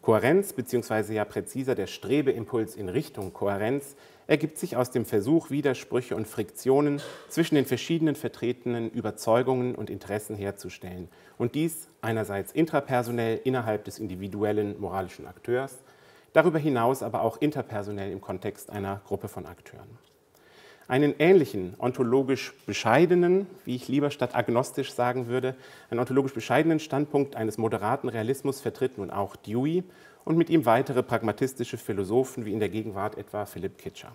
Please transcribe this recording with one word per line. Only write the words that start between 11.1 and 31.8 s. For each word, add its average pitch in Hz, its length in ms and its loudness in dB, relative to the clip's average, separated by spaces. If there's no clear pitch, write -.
Und 123 180 -2
dies 160 320 -2
einerseits 101 500 -2
intrapersonell 123 920 0
innerhalb 113 420 0
des - 140 -14
individuellen 101 800 -2
moralischen 95 480 -6
Akteurs, 127 500 -4
darüber 160 260 6
hinaus 131 440 2
aber 82 180 -2
auch 113 200 0
interpersonell 104 680 -4
im 98 100 -8
Kontext - 480 -8
einer 98 360 -6
Gruppe 101 220 -6
von 90 180 -12
Akteuren. - 420 -18
Einen 139 300 4
ähnlichen, 139 640 6
ontologisch 123 720 2
bescheidenen, 175 840 4
wie 123 120 -4
ich 123 120 -8
lieber 143 240 2
statt - 240 -2
agnostisch 123 560 0
sagen 123 360 0
würde, 127 280 -2
einen 117 120 0
ontologisch 131 320 2
bescheidenen 156 460 2
Standpunkt 143 580 0
eines 110 200 -4
moderaten 110 520 0
Realismus 120 500 -2
vertritt 123 380 -4
nun 98 120 -8
auch 98 280 -6
Dewey 147 460 -2
und 165 120 2
mit 165 120 4
ihm 160 160 6
weitere 120 380 4
pragmatistische 117 720 -2
Philosophen, 110 680 -2